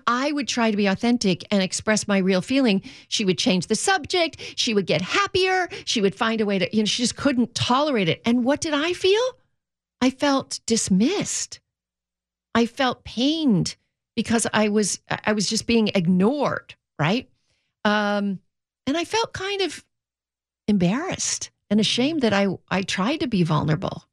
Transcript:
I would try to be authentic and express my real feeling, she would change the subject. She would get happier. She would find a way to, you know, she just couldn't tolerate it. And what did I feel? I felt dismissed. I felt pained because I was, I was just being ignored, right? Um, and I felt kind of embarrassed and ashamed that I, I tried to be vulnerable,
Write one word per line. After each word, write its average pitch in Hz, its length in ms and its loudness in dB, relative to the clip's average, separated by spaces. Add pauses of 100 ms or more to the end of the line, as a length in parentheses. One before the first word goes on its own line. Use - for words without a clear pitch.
I 254 260 0
would 285 160 -4
try 226 220 0
to 208 60 0
be 202 100 2
authentic 196 640 0
and 196 120 2
express - 460 -2
my 202 100 2
real 185 240 2
feeling, 254 400 2 (260)
she - 160 -2
would 185 140 0
change 185 280 0
the 220 80 0
subject. 339 640 0 (180)
She - 180 0
would 196 120 0
get 175 160 0
happier. 370 640 0 (160)
She - 160 -2
would 196 140 2
find 226 260 -2
a 208 60 0
way 196 120 0
to, - 160 -2
you 214 80 2
know, 208 40 0
she 214 160 -2
just - 140 -2
couldn't 247 380 0
tolerate 254 540 0
it. - 160 -2
And 240 200 2
what 294 180 0
did 311 120 -4
I 320 200 0
feel? 392 280 2 (800)
I 262 80 4
felt 269 560 -2
dismissed. 226 920 0 (920)
I 233 120 4
felt - 380 -4
pained 254 720 0 (380)
because 226 380 -2
I 214 160 2
was, 208 400 -2
I - 240 -2
was 208 160 -2
just 220 180 -4
being 226 280 2
ignored, 190 800 0 (240)
right? 190 320 0 (560)
Um, 208 540 0 (460)
and 285 120 0
I 339 60 -2
felt 453 280 -2
kind 392 300 -4
of 320 200 -6 (840)
embarrassed 208 840 0 (200)
and 208 100 2
ashamed 269 400 0
that 214 140 2
I, 202 140 2 (200)
I 185 140 -2
tried 214 380 -2
to 330 60 -2
be 202 160 2
vulnerable, 151 720 -2